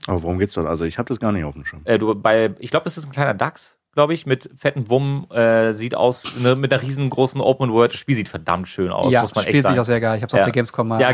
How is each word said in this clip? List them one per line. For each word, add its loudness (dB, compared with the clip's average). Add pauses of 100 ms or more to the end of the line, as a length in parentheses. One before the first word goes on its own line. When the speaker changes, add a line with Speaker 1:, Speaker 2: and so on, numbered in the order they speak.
Speaker 1:
Aber -2
worum -4
geht's -2
dort? -2
Also -2
ich -4
hab -6
das -6
gar 0
nicht -2
auf -6
dem -16
Schirm. -12
Speaker 2:
Äh, 2
du, 0
bei, 2
ich -14
glaub, 0
das -8
ist -14
ein -16
kleiner 0
Dachs, -6 (140)
glaub 2
ich, -4
mit -2
fetten -2
Wummen, 0
äh, 4
sieht -6
aus, 0 (140)
ne, 2
mit -2
einer 0
riesengroßen -2
Open 2
World. 4
Das -12
Spiel -2
sieht -2
verdammt -4
schön -4
aus, 0
Speaker 3:
Ja, 6
Speaker 2:
muss -6
man -2
echt 0
Speaker 3:
spielt 4
sich 4
Speaker 2:
sagen. 2
Speaker 3:
auch 0
sehr 0
geil. 0
Ich -6
hab's -6
Speaker 2:
Ja. 4
Speaker 3:
auf 4
der 0
Gamescom -2
mal 0
Speaker 2:
Ja, 4